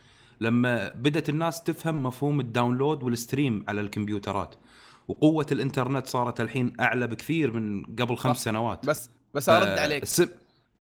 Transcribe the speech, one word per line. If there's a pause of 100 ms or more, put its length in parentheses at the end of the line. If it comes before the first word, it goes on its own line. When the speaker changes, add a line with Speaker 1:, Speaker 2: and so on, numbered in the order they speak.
(400)
Speaker 1:
لما
بدت
الناس
تفهم
مفهوم
الداونلود
والستريم
على
الكمبيوترات، (540)
وقوة
الإنترنت
صارت
الحين
أعلى
بكثير
من
قبل
خمس
Speaker 2:
صح.
Speaker 1:
سنوات.
Speaker 2:
بس، (240)
بس
Speaker 1:
ف-،
Speaker 2:
أرد
عليك.
Speaker 1:
السب-، (540)